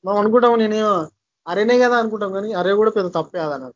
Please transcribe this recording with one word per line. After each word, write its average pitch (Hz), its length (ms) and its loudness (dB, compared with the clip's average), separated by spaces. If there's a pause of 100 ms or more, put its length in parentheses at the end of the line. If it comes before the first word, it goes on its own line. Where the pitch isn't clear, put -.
మనం 202 140 0
అనుకుంటాం, 233 400 4
"నేనే 214 220 0 (640)
అరేనే 208 320 0
కదా" 247 180 4
అనుకుంటాం, 214 360 -4
కానీ 202 200 -6
అరే 180 200 0
కూడా 214 180 2
పెద్ద 196 180 -2
తప్పే 170 300 -6
కాదన్నారు. 135 380 -8